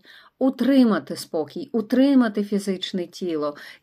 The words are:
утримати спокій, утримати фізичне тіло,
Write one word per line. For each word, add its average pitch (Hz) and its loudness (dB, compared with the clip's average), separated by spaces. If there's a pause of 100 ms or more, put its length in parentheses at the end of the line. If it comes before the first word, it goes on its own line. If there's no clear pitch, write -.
(400)
утримати 247 2
спокій, 156 -8
утримати 247 2
фізичне 196 -4
тіло, 156 -6 (280)